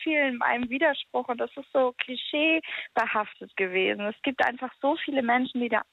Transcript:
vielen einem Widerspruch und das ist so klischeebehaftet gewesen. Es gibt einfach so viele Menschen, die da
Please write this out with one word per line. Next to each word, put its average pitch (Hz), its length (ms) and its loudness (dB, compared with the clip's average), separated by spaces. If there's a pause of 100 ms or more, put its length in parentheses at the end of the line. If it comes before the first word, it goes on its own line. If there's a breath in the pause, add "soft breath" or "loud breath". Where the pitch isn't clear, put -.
vielen 277 380 0
einem 247 280 0
Widerspruch 277 600 0
und 240 80 -2
das 240 180 -4
ist - 160 -12
so 254 260 2
klischeebehaftet 254 1600 -2
gewesen. 190 460 0
Es 208 220 -6
gibt 262 220 0
einfach 254 260 -2 (100)
so 294 160 2
viele 277 260 0
Menschen, 247 380 2
die 240 80 0
da 214 240 2